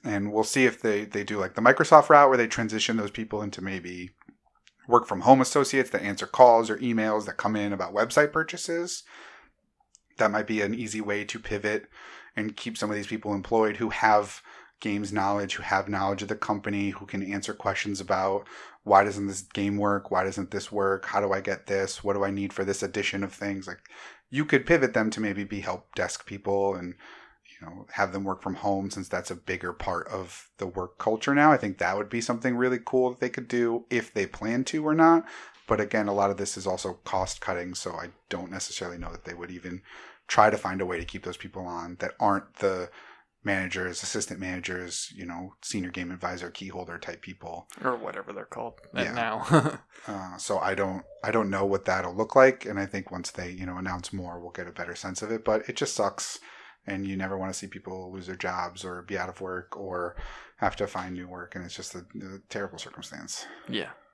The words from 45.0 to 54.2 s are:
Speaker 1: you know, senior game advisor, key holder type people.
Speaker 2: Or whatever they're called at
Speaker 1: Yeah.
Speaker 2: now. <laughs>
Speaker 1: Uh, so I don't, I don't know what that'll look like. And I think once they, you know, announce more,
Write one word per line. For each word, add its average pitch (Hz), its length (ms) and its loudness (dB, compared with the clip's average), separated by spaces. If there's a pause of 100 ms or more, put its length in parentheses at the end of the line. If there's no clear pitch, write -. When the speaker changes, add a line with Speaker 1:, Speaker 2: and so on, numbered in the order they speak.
Speaker 1:
you 92 100 -14
know, 87 380 -10
senior 90 280 -6
game 87 200 -8
advisor, 90 400 -8
key 95 180 -12
holder 87 300 -10
type - 240 -12
people. 87 440 -14 (160)
Speaker 2:
Or 127 140 0
whatever 101 360 -10
they're 101 120 -10
called 117 300 -10 (200)
at 123 120 -2
Speaker 1:
Yeah. - 80 -6
Speaker 2:
now. 117 680 2
<laughs> - 40 -20 (180)
Speaker 1:
Uh, 95 320 -10
so 98 200 -2
I 95 160 0
don't, 92 280 -2 (200)
I 110 80 -2
don't 107 200 2
know 98 160 0
what 98 180 0
that'll 92 300 -2
look 107 200 -2
like. 131 300 8
And 101 140 -6
I 98 80 -2
think 95 240 -8
once 90 200 -8
they, 90 200 -8
you 92 160 -8
know, 90 100 -8
announce 90 340 -6
more, 87 300 -8